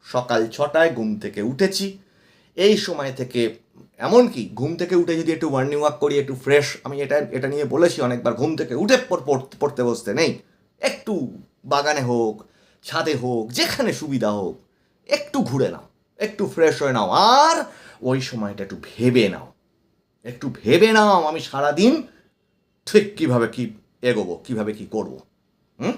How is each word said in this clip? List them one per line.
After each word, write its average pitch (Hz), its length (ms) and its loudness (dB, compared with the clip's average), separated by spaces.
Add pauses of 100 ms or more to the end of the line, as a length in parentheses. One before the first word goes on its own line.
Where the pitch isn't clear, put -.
(120)
সকাল 120 360 0
ছটায় 156 460 0
ঘুম 110 240 -4
থেকে 104 240 -8
উঠেছি, 190 560 -2 (580)
এই 202 200 6
সময় 147 360 -4
থেকে, 123 280 -4 (580)
এমনকি 185 440 4 (120)
ঘুম 147 220 -4
থেকে 175 200 -2
উঠে 170 240 2
যদি 160 120 0
একটু 160 180 -2
মর্নিং 139 300 0
ওয়াক 147 180 2
করি, 143 200 0
একটু 135 160 -2
ফ্রেশ, 139 320 4 (180)
আমি 139 200 -8
এটা, 143 140 0
এটা 135 300 -4
নিয়ে 147 160 -2
বলেছি 151 340 2 (100)
অনেকবার, 120 260 -2
ঘুম 156 220 -2
থেকে 139 180 -6
উঠে 208 220 2 (120)
পর-, 165 200 -4
পড়-, 135 320 -4
পড়তে 135 220 -2
বসতে 117 320 -2
নেই, 147 160 2 (500)
একটু - 340 -4 (500)
বাগানে 143 360 0
হোক, 117 440 -2 (380)
ছাদে 156 320 -4
হোক, 120 380 -4
যেখানে 262 400 -2
সুবিধা 131 380 -2
হোক, 95 240 -4 (520)
একটু 285 360 -8
ঘুরে 127 260 -2
নাও, 82 180 -12 (320)
একটু 208 240 -8 (120)
ফ্রেশ 151 280 2
হয়ে 135 100 0
নাও, 104 180 0
আর 254 460 6 (460)
ওই 131 180 0
সময়টা 104 440 -8
একটু 95 180 -12
ভেবে 120 460 2
নাও, 76 180 -8 (760)
একটু 123 220 -12 (160)
ভেবে 175 300 6
নাও 208 380 6
আমি 160 100 -6
সারাদিন 147 520 2 (960)
ঠিক 214 320 2
কীভাবে 123 360 2
কী 127 100 -4 (380)
এগোবো, 107 320 0 (120)
কীভাবে 107 260 -4
কী 98 140 -12
করবো। 95 320 -8 (640)
হুম? 175 180 -4